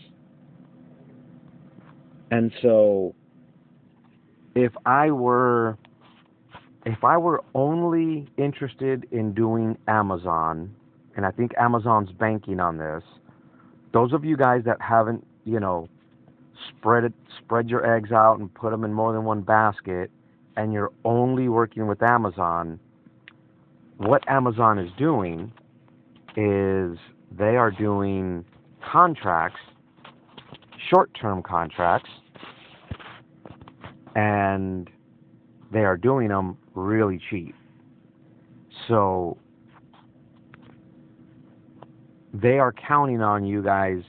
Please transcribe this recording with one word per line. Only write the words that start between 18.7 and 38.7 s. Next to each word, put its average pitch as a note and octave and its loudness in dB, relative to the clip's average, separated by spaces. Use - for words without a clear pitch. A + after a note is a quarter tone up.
'em A2 -4
in G#2+ -4
more A2 0
than A2 -4
one A2 -2
basket, G2 0
and G#2+ -4
you're G#2 -4
only B2 0
working A2+ 0
with G#2 -4
Amazon, F2 0
what A2+ 0
Amazon A#2+ 2
is F2 -8
doing G#2+ -2
is G2 0
they G#2 0
are A#2 4
doing G2 -4
contracts, G#2+ 0
short-term A2 0
contracts, E2+ -2
and G2 -2
they G#2+ 2
are F#2 2
doing A#2 0
'em F#2 -2
really G2 0
cheap. F2+ -10